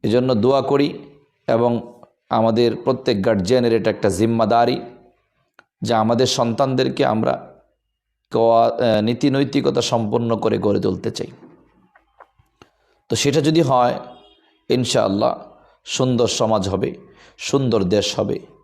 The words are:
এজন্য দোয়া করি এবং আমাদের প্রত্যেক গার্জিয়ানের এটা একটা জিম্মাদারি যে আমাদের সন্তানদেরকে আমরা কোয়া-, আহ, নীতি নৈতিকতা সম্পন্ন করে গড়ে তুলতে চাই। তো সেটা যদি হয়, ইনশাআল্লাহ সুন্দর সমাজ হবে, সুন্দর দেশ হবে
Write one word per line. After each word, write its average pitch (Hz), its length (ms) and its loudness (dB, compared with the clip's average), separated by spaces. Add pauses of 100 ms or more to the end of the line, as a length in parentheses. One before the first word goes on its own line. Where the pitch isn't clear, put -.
এজন্য 123 320 2
দোয়া 131 260 2
করি 143 380 0 (480)
এবং 120 480 -2 (360)
আমাদের 113 460 2
প্রত্যেক 120 480 -2
গার্জিয়ানের 113 480 2
এটা 110 180 0
একটা 101 200 0
জিম্মাদারি 113 680 0 (1000)
যে 113 120 0
আমাদের 113 320 2
সন্তানদেরকে 131 800 0
আমরা - 580 -4 (680)
কোয়া-, 117 420 4
আহ, 110 260 0
নীতি 120 300 0
নৈতিকতা 135 520 0
সম্পন্ন 113 540 -2
করে 107 220 -2
গড়ে 101 220 0
তুলতে 101 300 -4
চাই। - 160 -10 (1800)
তো 113 80 -2
সেটা 143 240 0
যদি 156 200 2
হয়, 127 340 2 (760)
ইনশাআল্লাহ 113 640 0 (520)
সুন্দর 123 440 0
সমাজ 110 400 0
হবে, 95 260 -2 (440)
সুন্দর 120 460 0
দেশ 98 340 0
হবে 101 200 -4 (260)